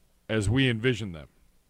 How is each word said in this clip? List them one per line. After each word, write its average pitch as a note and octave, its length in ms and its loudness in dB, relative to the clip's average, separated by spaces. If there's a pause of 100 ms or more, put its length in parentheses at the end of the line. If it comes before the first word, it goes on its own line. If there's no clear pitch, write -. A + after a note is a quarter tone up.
(280)
as G#2+ 220 0
we C3 180 4
envision A2+ 440 -2
them? D2+ 160 -16 (420)